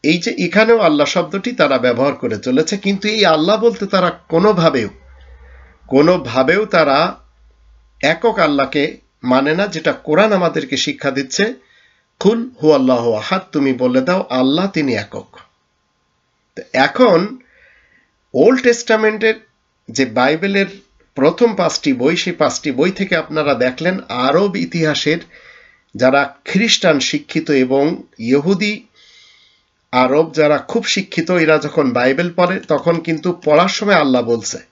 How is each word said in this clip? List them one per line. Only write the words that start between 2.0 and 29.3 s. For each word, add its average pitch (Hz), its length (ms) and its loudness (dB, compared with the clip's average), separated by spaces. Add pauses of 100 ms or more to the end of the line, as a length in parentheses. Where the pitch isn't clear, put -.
করে 107 240 -6
চলেছে, 127 380 -2
কিন্তু 196 300 -4
এই 214 180 0
আল্লাহ 165 320 2
বলতে 214 300 -2
তারা 185 220 0
কোনোভাবেও, 165 800 0 (960)
কোনোভাবেও 143 800 2
তারা 160 540 0 (840)
একক 180 360 0
আল্লাহকে 143 580 0 (260)
মানে 135 320 2
না, 202 120 -2
যেটা 160 260 -4
কোরআন 196 400 0
আমাদেরকে 156 440 -2
শিক্ষা 139 340 -4
দিচ্ছে, 139 420 -4 (640)
"কুল 233 300 0 (140)
হুয়াল্লাহু 127 500 4
আহাদ", 123 280 -4 (100)
তুমি 139 220 0
বলে 127 280 0
দাও, 180 280 -2
"আল্লাহ 135 380 0
তিনি 147 260 -4
একক।" 101 460 -10 (1160)
তো - 60 -14 (120)
এখন 202 640 2 (960)
ওল্ড 214 300 2
টেস্টামেন্টের 220 720 0 (540)
যে 123 160 -2
বাইবেলের 156 600 0 (500)
প্রথম 190 400 2
পাঁচটি 156 380 -2
বই, 135 240 0
সেই 175 160 -4
পাঁচটি - 380 -2
বই 147 200 0
থেকে 190 240 -4
আপনারা 151 380 -2
দেখলেন 131 460 -2 (100)
আরব 143 460 0
ইতিহাসের 170 640 -2 (800)
যারা 131 400 2 (100)
খ্রিস্টান 190 540 0
শিক্ষিত - 520 -6
এবং 135 520 0 (140)
ইহুদি 170 680 -2 (1040)